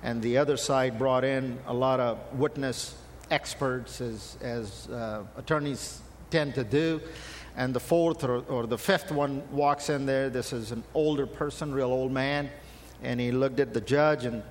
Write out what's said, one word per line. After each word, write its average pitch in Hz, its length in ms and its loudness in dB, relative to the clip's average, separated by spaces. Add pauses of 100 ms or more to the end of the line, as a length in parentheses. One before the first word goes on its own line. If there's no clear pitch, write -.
And 117 180 -2
the 120 160 4
other 143 200 4
side 131 420 2
brought 131 240 4
in 131 420 0
a 123 80 -4
lot 131 280 4
of 120 180 0 (140)
witness 135 640 -2 (340)
experts, 127 720 -2
as, 110 400 -8
as, 117 480 -6
uh, 110 340 -6 (140)
attorneys 143 640 -2 (300)
tend 151 260 2
to 131 80 0
do. 156 380 2 (560)
And 127 160 0
the 123 80 2
fourth 165 420 2
or, 123 200 2
or 120 240 -2
the 113 100 0
fifth - 340 2
one 143 400 0
walks 143 380 2
in 139 160 2
there. 135 240 2
This 127 240 -2
is 113 180 -4
an 117 100 -4 (120)
older 151 340 2
person, 147 460 -4
real 131 180 2
old 131 220 0
man. 139 360 0 (540)
And 123 160 -2
he 120 140 2
looked 131 260 2
at 127 140 4
the 117 80 2
judge 143 420 4
and 113 280 -4